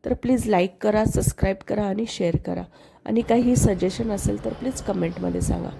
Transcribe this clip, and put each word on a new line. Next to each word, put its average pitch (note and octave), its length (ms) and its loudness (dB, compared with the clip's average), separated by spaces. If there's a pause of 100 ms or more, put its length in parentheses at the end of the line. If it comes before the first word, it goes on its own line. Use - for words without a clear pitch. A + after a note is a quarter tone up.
तर B3 100 -2
प्लीज A#3+ 320 0
लाईक F#3+ 340 2
करा, G#3+ 240 2
सबस्क्राईब F#3+ 520 2 (120)
करा G#3 160 0
आणि G3+ 240 -2
शेअर E3+ 280 0
करा. F3 260 -4 (420)
आणि A3 160 0
काही A#3+ 360 4
सजेशन G3 540 2
असेल G3+ 340 -2
तर - 80 -4
प्लीज B3+ 300 -6
कमेंटमध्ये F3+ 580 -2
सांगा. - 280 -2 (120)